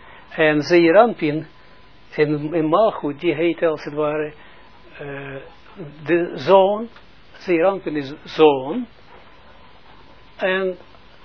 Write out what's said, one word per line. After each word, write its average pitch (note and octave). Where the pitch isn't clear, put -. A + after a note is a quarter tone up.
En D3+
Zeeranpin E3+
en, D3+
en D#3+
Malchut, D#3
die E3+
heet E3
als D#3
het D3
ware, D3+
eh, C#3
de E3+
zoon. G3
Zeeranpin F3
is C#3
zoon. D#3
En F#3